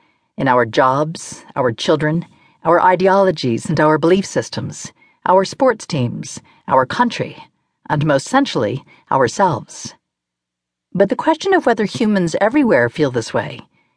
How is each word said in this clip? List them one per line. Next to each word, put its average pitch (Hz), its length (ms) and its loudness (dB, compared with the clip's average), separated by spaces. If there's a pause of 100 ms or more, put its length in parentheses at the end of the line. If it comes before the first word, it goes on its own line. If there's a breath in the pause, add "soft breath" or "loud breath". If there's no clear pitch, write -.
(380)
in 139 100 0
our 123 160 4
jobs, 139 800 0 (100)
our 127 180 0
children, 151 520 -2 (400 soft breath)
our 165 160 4
ideologies 185 880 2
and 151 120 -2
our 156 200 4
belief 180 260 2
systems, - 680 -8 (340 soft breath)
our 185 180 4
sports 240 420 -2
teams, - 540 -6 (280 soft breath)
our 131 180 2
country, - 500 -4 (540)
and 147 160 0
most 139 200 2
centrally, 139 580 -2 (260 soft breath)
ourselves. 135 840 -2 (1000)
But 196 160 2
the 247 60 -4
question 320 360 -2
of 349 140 2
whether 226 180 2
humans 196 560 0
everywhere 214 480 2
feel 143 220 -2
this 120 240 -4
way, - 260 -6 (360)